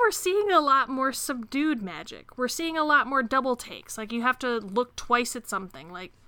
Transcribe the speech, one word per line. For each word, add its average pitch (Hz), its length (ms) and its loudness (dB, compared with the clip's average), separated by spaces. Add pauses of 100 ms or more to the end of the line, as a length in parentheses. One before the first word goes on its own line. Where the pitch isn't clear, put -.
we're 453 100 6
seeing 403 400 0
a 339 80 8
lot 269 300 4
more 262 240 0
subdued 262 720 -2
magic. 165 560 -12
We're 247 80 0
seeing 330 280 -2
a 311 80 2
lot 294 220 4
more 262 160 2
double 262 340 2
takes. 131 400 -12
Like, 220 160 -8
you 233 120 -4
have 254 160 2
to 247 180 -2
look 214 380 -2
twice 247 400 0
at 240 120 -12
something. 180 440 -8
Like, 180 200 -12 (160)